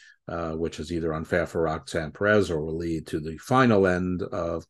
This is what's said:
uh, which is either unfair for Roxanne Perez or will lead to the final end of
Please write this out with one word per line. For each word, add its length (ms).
uh, 260
which 260
is 120
either 220
unfair 320
for 160
Roxanne 500
Perez 380
or 100
will 160
lead 300
to 140
the 180
final 480
end 380
of 460